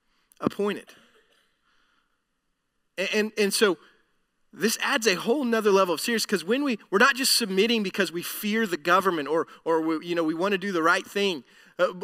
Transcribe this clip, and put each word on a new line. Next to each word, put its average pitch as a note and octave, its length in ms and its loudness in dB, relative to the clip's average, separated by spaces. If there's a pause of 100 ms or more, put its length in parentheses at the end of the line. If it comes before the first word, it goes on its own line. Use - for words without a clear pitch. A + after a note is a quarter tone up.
(400)
appointed." F3+ 500 -6 (2000)
And, F3+ 160 -4
and, G#3+ 240 0
and G3+ 160 2
so G3 240 4 (720)
this A3 300 -2
adds A3+ 240 -2
a F#3+ 80 4
whole A3+ 300 -2
nother A3 260 2
level F#3+ 240 4
of C#3+ 60 -4
seriousness, A3+ 260 -2
'cause F3 180 -2
when B3+ 200 0
we, B3 140 -2 (120)
we're G3 80 2
not C4 160 6
just B3+ 220 0
submitting G#3+ 480 2
because F3+ 260 -2
we E3+ 120 -6
fear G#3+ 440 -2
the E3+ 100 -4
government E3+ 520 0
or, D#3 180 -2 (180)
or D#3+ 160 0
we, D#3+ 260 -2
you F3 100 -4
know, E3 80 0
we D#3 100 0
wanna F#3+ 240 -2
do G3 140 -6
the E3 100 0
right F#3 240 2
thing. G3 380 -2 (340)
Uh, F3+ 140 2 (120)